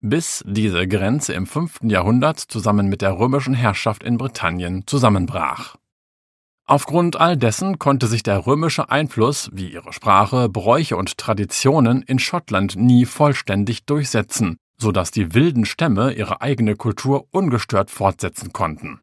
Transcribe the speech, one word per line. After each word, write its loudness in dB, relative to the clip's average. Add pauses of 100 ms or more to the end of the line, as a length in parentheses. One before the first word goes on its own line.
bis -2
diese 0
Grenze 0
im -4
fünften -6
Jahrhundert 2
zusammen 0
mit -2
der 0
römischen 0
Herrschaft 0
in -2
Britannien -4
zusammenbrach. 0 (880)
Aufgrund 0
all 2
dessen 0
konnte 0
sich 0
der 0
römische 0
Einfluss, 0
wie -10
ihre -16
Sprache, 4
Bräuche 0
und -6
Traditionen, 2
in -2
Schottland -2
nie 6
vollständig 0
durchsetzen, -2 (180)
so 0
dass 0
die -2
wilden 4
Stämme 0
ihre -6
eigene 0
Kultur -2
ungestört 0
fortsetzen -4
konnten. -8